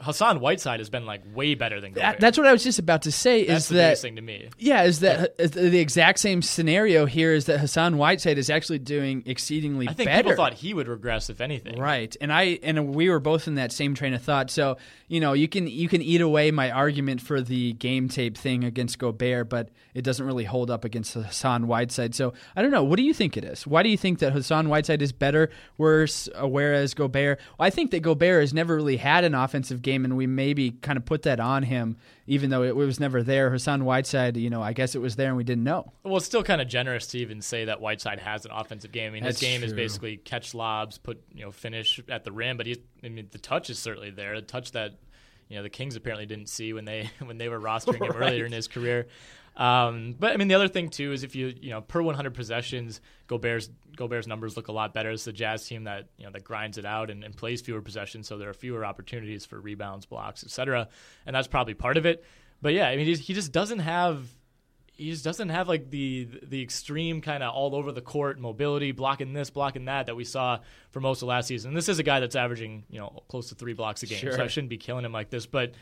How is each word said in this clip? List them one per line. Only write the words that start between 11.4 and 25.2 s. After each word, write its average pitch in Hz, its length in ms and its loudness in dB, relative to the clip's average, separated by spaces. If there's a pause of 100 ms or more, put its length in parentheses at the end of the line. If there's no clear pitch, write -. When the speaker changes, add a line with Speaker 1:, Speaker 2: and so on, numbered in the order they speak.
Speaker 2:
Right, 131 420 -2
and 147 140 -2
I, 175 300 4
and 151 320 0
we 170 140 4
were 165 100 4
both 156 280 2
in 151 80 -2
that 127 160 -2
same 143 220 0
train 131 220 -2
of 120 80 -4
thought. 139 260 0
So, 139 280 0 (300)
you 165 120 0
know, 147 140 4
you 147 140 6
can, 175 200 0
you 147 200 -2
can 175 140 4
eat 165 200 4
away 151 280 6
my 139 220 2
argument 139 500 2
for 139 200 0
the 123 320 0
game 127 360 0
tape 117 280 -2
thing 127 260 0
against 120 340 -2
Gobert, 123 520 0
but 117 200 -4 (240)
it 127 80 -6
doesn't 131 240 -2
really 127 200 -2
hold 120 260 -2
up 117 120 -2
against 113 300 -6
Hassan 117 540 0
Whiteside. 120 480 0
So, 127 180 0 (220)
I 196 80 4
don't 277 80 4
know. 202 120 6
What 151 140 4
do 247 60 4
you 294 160 4
think 175 160 2
it 104 80 -4
is? - 240 -10
Why 156 160 6
do 226 60 4
you 214 80 6
think 180 220 0
that 139 120 4
Hassan 156 380 2
Whiteside 151 320 2
is 139 100 2
better, 147 380 4 (280)